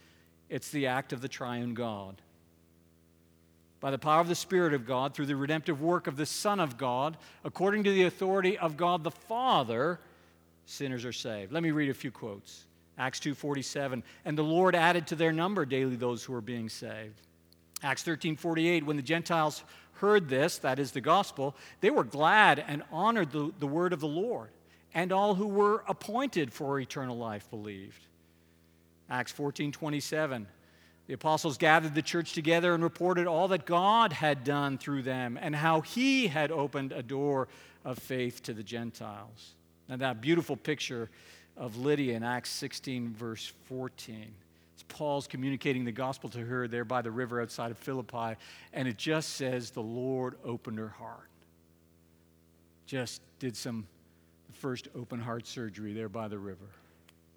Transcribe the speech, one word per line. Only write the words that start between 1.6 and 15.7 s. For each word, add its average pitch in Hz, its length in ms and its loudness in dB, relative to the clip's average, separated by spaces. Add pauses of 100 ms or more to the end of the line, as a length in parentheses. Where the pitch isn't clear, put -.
God. 101 480 -6 (1600)
By 139 120 0
the 135 60 0
power 156 220 6
of 170 80 6
the 175 80 2
Spirit 175 380 4
of 127 120 0
God, 131 280 0
through 147 140 -2
the 139 100 0
redemptive 147 440 0
work 170 260 2
of 131 100 -6
the 151 80 0
Son 208 340 0
of 139 180 0
God, 131 380 0 (300)
according 196 400 0
to 202 60 4
the 190 120 8
authority 190 540 2
of 165 180 0
God 175 300 2
the 160 60 -2
Father, 170 880 0 (640)
sinners 131 400 -6
are 120 80 -6
saved. 104 400 -8
Let 170 100 0
me 160 80 2
read 147 180 2
a 131 40 0
few 131 180 -6
quotes. - 540 -12 (320)
Acts 131 240 -4
two 147 120 -2
forty-seven, 139 720 -4 (220)
"And 151 120 -2
the 156 60 2
Lord 175 320 6
added 170 320 4
to 170 80 -4
their 165 160 4
number 175 340 0
daily 131 300 0